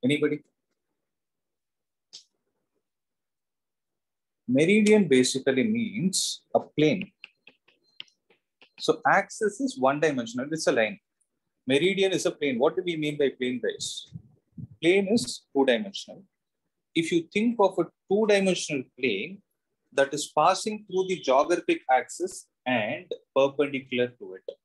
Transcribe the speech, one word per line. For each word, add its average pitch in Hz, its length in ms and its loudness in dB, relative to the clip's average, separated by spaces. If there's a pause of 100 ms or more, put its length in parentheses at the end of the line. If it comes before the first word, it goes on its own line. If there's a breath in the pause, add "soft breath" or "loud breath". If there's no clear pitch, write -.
Anybody? 147 360 0 (4000)
Meridian 208 600 4
basically 127 560 2
means 113 800 -2 (140)
a - 40 4
plane. 151 520 -2 (1700)
So - 260 -2
axis 190 540 0
is 269 180 -4
one 139 220 0
dimensional, 127 520 -2
it's 160 140 -4
a 180 60 2
line. 110 280 0 (680)
Meridian 185 460 2
is 156 120 -2
a 175 60 0
plane. 139 260 -4
What 151 180 2
do 185 80 -4
we 180 120 -4
mean 151 200 -4
by 143 220 2
plane, 127 260 -4
guys? - 440 -8 (760)
Plane 185 280 2
is 208 320 -2 (120)
two 135 120 4
dimensional. 110 580 -2 (720)
If 165 160 -2
you 165 200 0
think 226 280 0
of 190 180 2
a 175 60 0 (260)
two 208 180 2
dimensional 185 560 0 (160)
plane 127 420 -4 (520)
that 139 200 2
is - 220 -6
passing 190 520 2
through 185 200 -2
the 185 120 -4
geographic 165 640 2 (100)
axis 131 560 -2 (180)
and 127 460 -4 (240)
perpendicular 139 720 0
to 95 280 -14
it. - 300 -14